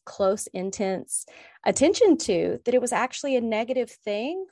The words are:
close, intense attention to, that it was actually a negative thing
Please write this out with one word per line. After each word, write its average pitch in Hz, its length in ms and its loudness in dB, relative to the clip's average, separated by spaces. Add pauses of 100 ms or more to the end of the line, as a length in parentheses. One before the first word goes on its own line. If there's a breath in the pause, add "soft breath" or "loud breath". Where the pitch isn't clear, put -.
close, 196 440 -2
intense 190 800 -6 (400 loud breath)
attention 339 520 4
to, 180 460 0
that 247 100 0
it 254 60 6
was 240 120 -4
actually 254 440 -2
a 240 40 2
negative 233 500 -2
thing 254 600 -6